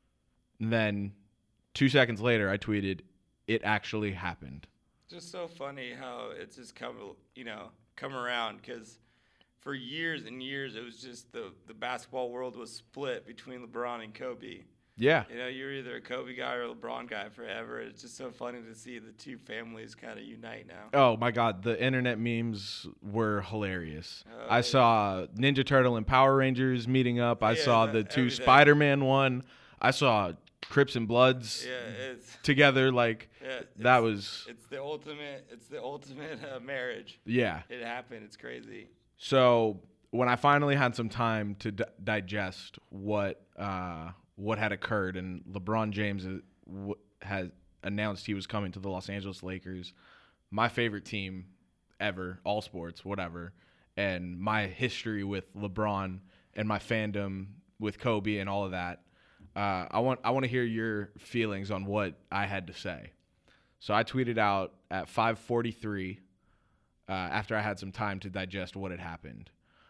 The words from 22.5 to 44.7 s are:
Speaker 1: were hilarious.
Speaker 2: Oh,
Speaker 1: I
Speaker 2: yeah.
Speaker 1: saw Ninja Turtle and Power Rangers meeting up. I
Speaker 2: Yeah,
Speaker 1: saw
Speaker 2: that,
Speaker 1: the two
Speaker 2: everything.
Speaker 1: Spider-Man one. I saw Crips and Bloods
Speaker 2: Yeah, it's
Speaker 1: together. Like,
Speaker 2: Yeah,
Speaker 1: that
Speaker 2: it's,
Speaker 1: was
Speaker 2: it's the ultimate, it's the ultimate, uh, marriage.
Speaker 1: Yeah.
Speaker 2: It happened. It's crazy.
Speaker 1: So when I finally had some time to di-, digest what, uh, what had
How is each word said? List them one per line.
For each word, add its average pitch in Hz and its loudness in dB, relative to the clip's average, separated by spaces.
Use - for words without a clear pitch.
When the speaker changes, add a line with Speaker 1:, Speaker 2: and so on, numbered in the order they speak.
Speaker 1:
were 104 0
hilarious. 90 -6
Speaker 2:
Oh, 117 -12
Speaker 1:
I 110 4
Speaker 2:
yeah. - 8
Speaker 1:
saw 110 6
Ninja 131 4
Turtle 127 6
and 107 -2
Power 135 8
Rangers 131 2
meeting 123 4
up. 120 4
I 110 6
Speaker 2:
Yeah, 117 2
Speaker 1:
saw 117 6
Speaker 2:
that, 107 -2
Speaker 1:
the 110 4
two 131 0
Speaker 2:
everything. 123 0
Speaker 1:
Spider-Man 143 10
one. 131 4
I 123 6
saw 110 4
Crips - 4
and 117 0
Bloods 120 6
Speaker 2:
Yeah, 127 -6
it's - -18
Speaker 1:
together. 135 8
Like, 117 2
Speaker 2:
Yeah, 131 -8
Speaker 1:
that 123 8
Speaker 2:
it's, 117 6
Speaker 1:
was 104 -2
Speaker 2:
it's 117 -20
the 135 -10
ultimate, 147 -10
it's 113 -20
the 135 -12
ultimate, 139 -12
uh, 135 -10
marriage. 123 -8
Speaker 1:
Yeah. 110 2
Speaker 2:
It 120 -12
happened. 117 -10
It's - -20
crazy. 110 -16
Speaker 1:
So 117 4
when 123 2
I 123 4
finally 143 6
had 131 2
some 117 -2
time 110 -2
to 113 -4
di-, 101 -2
digest 98 -4
what, 101 -2
uh, 90 -6
what 104 -2
had 107 0